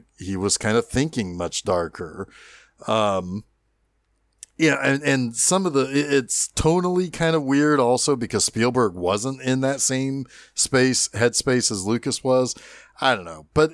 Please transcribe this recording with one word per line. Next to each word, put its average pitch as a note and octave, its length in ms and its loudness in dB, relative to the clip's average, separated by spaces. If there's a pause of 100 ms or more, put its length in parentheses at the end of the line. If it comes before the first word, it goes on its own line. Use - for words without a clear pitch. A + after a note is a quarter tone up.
(180)
he F#2+ 200 -6
was G2 200 0
kind A2 200 0
of A#2 100 0
thinking B2+ 480 -2
much F2 280 -6
darker. F2 680 -4 (580)
Um, G2+ 560 -2 (1160)
yeah, D3+ 240 4
and, C#3 220 0
and C3 320 0
some F#3 300 2
of E3 80 -2
the, C3+ 160 2
it, C#3+ 240 0
it's C3 420 0
tonally F3+ 560 2
kind E3 240 0
of D#3 80 0
weird C#3+ 380 4
also B2 340 2
because A2 300 -2
Spielberg A#2+ 480 0
wasn't G#2 480 -2
in C3 200 0
that C3+ 200 0
same C3+ 440 -2 (280)
space, C3 560 2
headspace A#2+ 640 0
as F#2+ 140 -4
Lucas A#2 380 -2
was. B2+ 320 2 (460)
I C3 120 2
don't F#2+ 120 -6
know. D#2+ 280 -16
But D#3 200 4